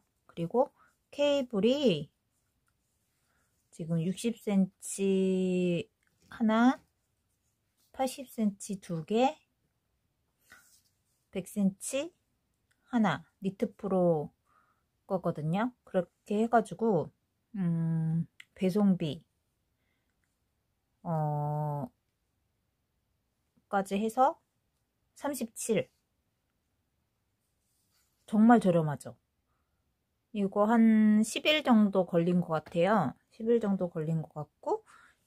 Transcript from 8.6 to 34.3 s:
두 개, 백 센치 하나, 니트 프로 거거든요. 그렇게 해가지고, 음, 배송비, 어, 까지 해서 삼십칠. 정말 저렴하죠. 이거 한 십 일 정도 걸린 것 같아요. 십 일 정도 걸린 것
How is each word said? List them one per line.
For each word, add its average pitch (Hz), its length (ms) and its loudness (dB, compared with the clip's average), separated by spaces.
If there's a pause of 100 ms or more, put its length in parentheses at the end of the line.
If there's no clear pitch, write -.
두 160 240 -10
개, 254 320 0 (1900)
백 185 180 -10
센치 208 680 -4 (680)
하나, 196 400 0 (180)
니트 190 320 -6
프로 175 580 0 (760)
거거든요. 180 680 -4 (120)
그렇게 - 580 -4
해가지고, 220 680 0 (460)
음, 165 680 -2 (280)
배송비, 185 720 0 (1800)
어, 151 880 -4 (1800)
까지 196 300 -2
해서 247 400 0 (800)
삼십칠. - 720 -4 (2500)
정말 220 340 6
저렴하죠. 156 560 -2 (1160)
이거 202 320 0
한 220 580 6
십 277 240 -4
일 311 180 2
정도 202 420 4
걸린 175 340 2
것 - 80 -6
같아요. 170 680 0 (160)
십 220 180 -8
일 233 120 2
정도 196 300 -2
걸린 160 320 -4
것 - 120 -16